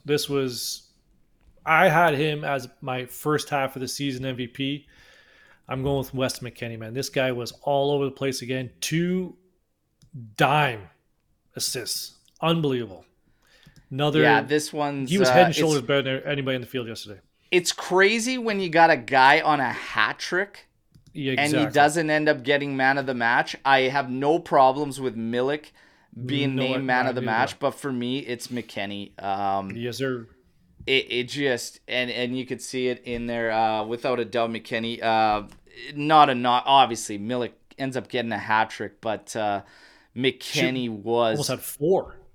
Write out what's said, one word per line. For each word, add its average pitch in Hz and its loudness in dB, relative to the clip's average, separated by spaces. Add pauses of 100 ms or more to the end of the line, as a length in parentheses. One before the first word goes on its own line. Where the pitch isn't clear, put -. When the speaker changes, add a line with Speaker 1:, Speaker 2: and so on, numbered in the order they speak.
Speaker 1:
This 147 -2
was, 135 -4 (840)
I 160 6
had 160 4
him 151 -2
as 139 -4 (100)
my 127 -6
first 151 -2
half 135 -2
of 131 -8
the 127 -6
season 131 -6
M 131 -6
V 123 -6
P. 139 -6 (800)
I'm 131 -6
going 139 0
with 131 -6
Wes 127 -4
McKennie, 117 -12
man. 110 -12
This 131 -6
guy 131 0
was 120 -6 (120)
all 139 2
over 139 0
the 135 -4
place 135 -4
again. 127 -6
Two 175 -2 (1040)
dime 135 2 (680)
assists. - -8 (260)
Unbelievable. 135 -2 (880)
Another, 147 2
Speaker 2:
Yeah, 113 6
this 147 -2
one's, 143 -4
Speaker 1:
he 175 2
was 131 6
Speaker 2:
uh, 127 4
Speaker 1:
head 151 10
and 180 8
Speaker 2:
it's 151 -2
Speaker 1:
shoulders 151 2
better 139 0 (200)
than - -14
anybody 135 -4
in 123 -6
the 113 -12
field 120 -6
yesterday. 104 -14 (320)
Speaker 2:
It's 175 2
crazy 220 2
when 220 -2
you 190 -4
got 165 6
a 156 4
guy 131 6
on 147 2
a 123 0
hat - -2
trick - -6 (460)
Speaker 1:
Yeah, 135 -4
Speaker 2:
and 131 -2 (120)
he 147 2
Speaker 1:
exactly. 139 0
Speaker 2:
doesn't 151 4
end 151 0
up 139 -12
getting 143 0
man 135 2
of 135 -2
the 131 -2
match. 120 0 (100)
I 135 6
have 131 0
no 143 2
problems 139 2
with 123 -4
Milik 123 -2 (540)
being 139 -2
Speaker 1:
No, 127 0
Speaker 2:
named 131 -2
man 127 2
of 127 -2
the 127 -4
Speaker 1:
neither 120 -4
do 113 -2
I. 110 0
Speaker 2:
match, 139 -2
but 139 -2
for 143 -8
me, 123 -4
it's 123 -8
McKennie. 101 -10
Um, 98 -4
Speaker 1:
Yes, 117 -8
sir. 127 -6 (600)
Speaker 2:
it, 131 2
it 123 -2
just, 131 -2
and, 123 -4
and 123 -4
you 127 -6
could 120 -8
see 127 -4
it 123 -4
in 120 -6
there, 117 -2
uh, 110 0
without 120 -4
a 117 -2
doubt, 117 -2
McKennie. 113 -6
Uh, 110 2 (520)
not 147 6
a, 131 2
not, 123 2
obviously, 117 4
Milik 117 -4 (240)
ends 135 -6
up 104 -8
getting 117 -2
a 107 -4
hat 110 2
trick, - -10
but, 104 -6
uh, 104 -2 (540)
McKennie 131 -2
Speaker 1:
Shoot, 117 -6
Speaker 2:
was 110 0
Speaker 1:
almost 110 -4
had 123 -6
four. - -2 (160)